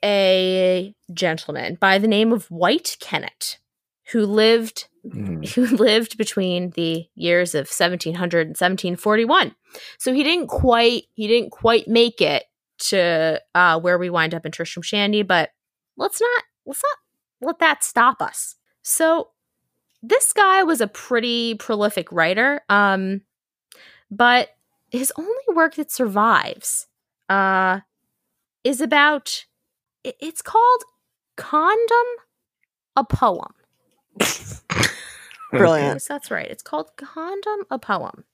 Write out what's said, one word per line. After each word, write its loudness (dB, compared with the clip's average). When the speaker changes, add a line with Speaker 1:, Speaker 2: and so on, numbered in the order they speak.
Speaker 1:
a 2
gentleman -4
by 4
the 2
name 2
of -2
White 0
Kennett -8
who 0
lived 2
Speaker 2:
Mm. -8
Speaker 1:
who 2
lived 2
between -2
the -4
years 0
of -2
seventeen -2
hundred -2
and -12
seventeen -2
forty-one. 0
So -4
he 2
didn't 0
quite, 2
he -8
didn't 0
quite 2
make 2
it 0
to, 0
uh, 4
where 0
we -2
wind 0
up -10
in -8
Tristram -10
Shandy, 0
but 0
let's -4
not, 0
let's -10
not -8
let -6
that 2
stop 2
us. -10
So 0
this 2
guy 4
was 0
a 0
pretty -4
prolific -4
writer, 0
um, 2
but 4
his -4
only -6
work 2
that -8
survives, 0
uh, 2
is 0
about, 0
i-, -10
it's -12
called 2
Condom, 2
a 0
Poem. -2
Speaker 2:
<laughs> 2
Speaker 3:
Brilliant. 2
Speaker 1:
Yes, -12
that's -10
right. -6
It's -14
called -8
Condom, -10
a -8
Poem. -8